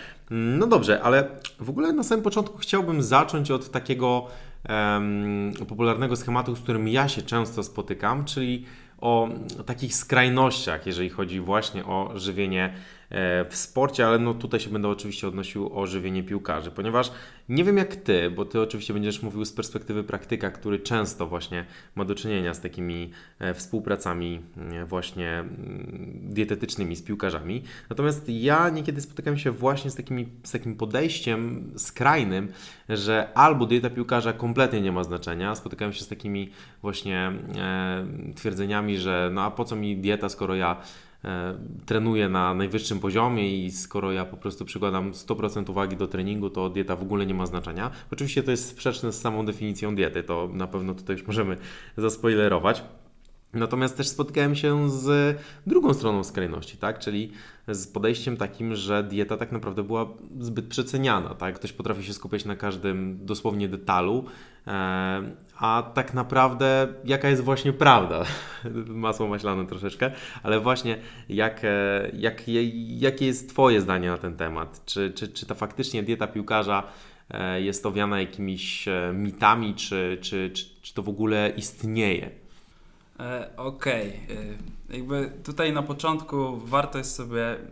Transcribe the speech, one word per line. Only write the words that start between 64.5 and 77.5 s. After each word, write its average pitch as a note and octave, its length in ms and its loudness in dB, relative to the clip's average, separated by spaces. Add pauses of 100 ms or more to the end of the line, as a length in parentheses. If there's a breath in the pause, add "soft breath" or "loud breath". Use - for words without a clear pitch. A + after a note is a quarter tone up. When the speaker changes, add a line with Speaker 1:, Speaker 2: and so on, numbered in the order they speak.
Speaker 1:
e, G#2 40 -6 (880)
a A2+ 340 2
tak B2+ 200 -2
naprawdę C3 720 4 (180)
jaka C3+ 240 2
jest C3 140 4
właśnie C3+ 300 2
prawda? G2 500 8 (360 loud breath)
<laughs> A2+ 280 -6
Masło A2 400 0
maślane G2+ 380 0
troszeczkę, F#2+ 460 -2 (320 loud breath)
ale G#2+ 160 4
właśnie A#2 380 2 (320 loud breath)
jak, G#2+ 340 0
e, G2+ 500 2
jak, A2 340 -2
je-, A#2 500 0
jakie C3+ 280 2
jest B2+ 240 0
twoje B2 320 8
zdanie F2+ 280 2
na F2 80 0
ten E2+ 200 -6
temat? D#2+ 480 -4
Czy, G2 260 -2
czy, G#2 160 -8
czy - 180 -10
ta A2 100 -6
faktycznie A2 480 -4
dieta A2 240 -2
piłkarza, G2+ 560 0 (460 loud breath)
e, F#2 320 -2